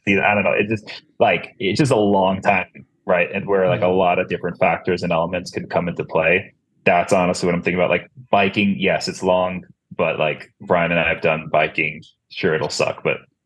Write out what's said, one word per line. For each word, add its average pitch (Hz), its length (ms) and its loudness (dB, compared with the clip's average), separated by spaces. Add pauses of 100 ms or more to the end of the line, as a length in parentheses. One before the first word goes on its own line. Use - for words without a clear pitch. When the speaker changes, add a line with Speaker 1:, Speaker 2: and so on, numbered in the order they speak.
Speaker 1:
see 98 80 4
that, - 80 2
I 104 120 4
don't 101 100 0
know. 87 80 0
It's 104 160 0
just, - 340 -8 (160)
like, 92 400 0
it's 98 200 -2
just 139 120 2
a 123 60 4
long 98 420 2
time, 92 460 -2 (200)
right? 87 280 2
And 98 120 -6
where, 95 220 2
like, 90 140 0
a 90 60 2
Speaker 2:
Yeah. 92 40 2
Speaker 1:
lot 90 280 2
of 92 100 -4
different 85 280 -6
factors 90 460 0
and 87 80 -2
elements 87 400 -2
can - 160 -8
come 87 220 -2
into 80 160 -6
play. 92 480 0 (320)
That's 87 260 2
honestly 90 360 2
what 85 80 0
I'm 87 60 -2
thinking 90 180 -2
about. 87 100 2
Like, - 200 -2 (220)
biking, 101 480 0
yes, 92 300 0
it's 85 140 -8
long, 92 420 0 (320)
but, 82 200 0
like, 76 440 -4
Brian 85 300 2
and 85 100 2
I 80 80 0
have 80 120 -4
done 78 300 0
biking. 78 520 -2 (260)
Sure, - 240 -2
it'll 78 160 -2
suck, - 340 -4
but 73 140 0 (280)